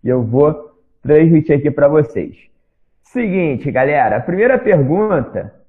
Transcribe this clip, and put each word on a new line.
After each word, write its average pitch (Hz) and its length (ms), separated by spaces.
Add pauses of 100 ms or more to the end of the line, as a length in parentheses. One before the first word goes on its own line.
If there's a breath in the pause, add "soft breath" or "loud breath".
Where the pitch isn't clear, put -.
E - 60
eu 127 120
vou 143 540 (240)
transmitir 156 560
aqui 139 140
pra 143 180
vocês. 151 480 (640)
Seguinte, 180 680
galera, 131 480
a - 20
primeira 214 380
pergunta 170 960 (140)